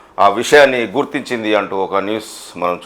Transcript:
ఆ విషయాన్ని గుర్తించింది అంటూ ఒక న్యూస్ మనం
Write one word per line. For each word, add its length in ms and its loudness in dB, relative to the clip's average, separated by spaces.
ఆ 80 6
విషయాన్ని 560 4
గుర్తించింది 720 -4
అంటూ 220 -2
ఒక 180 -2
న్యూస్ 640 -6
మనం 280 -4